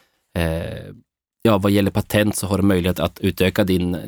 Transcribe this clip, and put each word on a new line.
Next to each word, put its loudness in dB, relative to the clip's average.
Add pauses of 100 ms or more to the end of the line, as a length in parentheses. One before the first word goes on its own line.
(380)
Eh, -4 (580)
ja, 4
vad 2
gäller 2
patent 0
så -6
har 0
du 0
möjlighet 2
att -4
utöka 0
din, 0 (100)